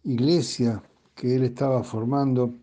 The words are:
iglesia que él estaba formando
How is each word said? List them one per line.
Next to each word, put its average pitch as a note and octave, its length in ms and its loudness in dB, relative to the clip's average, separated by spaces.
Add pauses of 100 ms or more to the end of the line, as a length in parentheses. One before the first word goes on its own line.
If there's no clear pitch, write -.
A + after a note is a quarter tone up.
iglesia B2 800 0 (320)
que B2+ 220 -2
él C3 80 2
estaba B2+ 400 0
formando B2 800 0